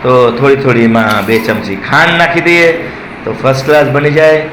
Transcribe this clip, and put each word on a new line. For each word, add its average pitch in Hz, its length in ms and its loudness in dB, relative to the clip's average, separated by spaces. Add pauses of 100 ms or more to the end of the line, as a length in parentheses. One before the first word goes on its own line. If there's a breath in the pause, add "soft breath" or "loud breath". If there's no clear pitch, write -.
તો 123 280 2
થોડી 135 240 2
થોડી 117 280 0
એમાં 107 420 0
બે 110 140 0
ચમચી 101 360 -4
ખાંડ 165 420 0
નાખી 170 240 0
દઈએ 170 300 2 (520 loud breath)
તો 113 200 -8
ફર્સ્ટ 131 220 0
ક્લાસ 151 220 4
બની 143 240 0
જાય 156 420 2